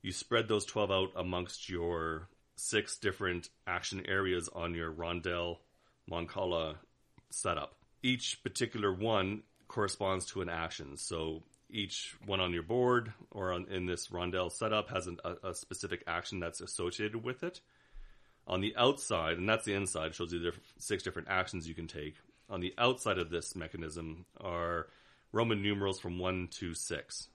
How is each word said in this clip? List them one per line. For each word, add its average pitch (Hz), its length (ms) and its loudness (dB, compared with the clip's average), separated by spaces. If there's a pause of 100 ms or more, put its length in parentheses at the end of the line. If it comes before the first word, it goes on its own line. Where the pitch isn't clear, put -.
you 92 120 -4
spread 113 340 2
those 107 180 4
twelve 101 280 2
out 95 240 4
amongst 90 520 -2
your 85 600 0 (260)
six - 440 0
different 92 520 0 (160)
action 90 400 -2
areas 95 420 2
on 85 260 -2
your 82 180 -2
Rondel 85 680 -2 (500)
Mancala 85 680 0 (540)
setup. 80 440 -2 (280)
Each 127 400 0
particular 107 500 2
one 101 500 2 (260)
corresponds 95 580 2
to - 140 -4
an 87 80 -2
action. 80 480 -4
So 80 460 -4 (260)
each - 560 -6
one 98 160 0
on 90 140 2
your 85 80 0
board 120 500 4 (180)
or 92 220 -2
on, 90 160 -2
in 92 160 -2
this 87 240 -2
Rondel 90 420 0
setup 107 380 2
has 90 180 -2
an, 85 160 -6
a, 90 280 -4
a 85 40 -4
specific - 520 -4
action 87 340 -2
that's 82 220 -4
associated 107 600 -2
with 123 200 -4
it. 175 180 -6 (840)
On 92 160 2
the 107 140 0
outside, 101 600 4
and 92 120 0
that's 110 180 4
the 101 80 2
inside, 82 400 0
shows 85 180 -4
you 85 80 0
the 87 60 0
diff-, 82 140 -2 (180)
six 101 240 -2
different 85 260 -6
actions 90 400 0
you 80 60 -8
can 82 120 -8
take. 76 300 -8 (320)
On 95 120 -4
the 92 180 -2
outside 120 400 4
of 82 120 0
this 85 240 -2
mechanism 82 680 -6 (160)
are 85 480 -2 (420)
Roman 110 320 4
numerals 98 380 2
from 87 180 -4
one 90 340 2
to 85 220 -4
six. - 600 -6